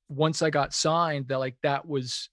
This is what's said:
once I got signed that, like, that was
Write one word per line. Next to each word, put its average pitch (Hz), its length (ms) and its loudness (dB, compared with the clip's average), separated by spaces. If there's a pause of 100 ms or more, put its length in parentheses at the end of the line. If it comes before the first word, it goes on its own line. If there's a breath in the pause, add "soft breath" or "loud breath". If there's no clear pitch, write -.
(100)
once 156 320 0
I 160 80 4
got 147 240 0
signed 156 540 2
that, 135 100 0
like, 131 240 -4
that 143 260 0
was 131 440 -4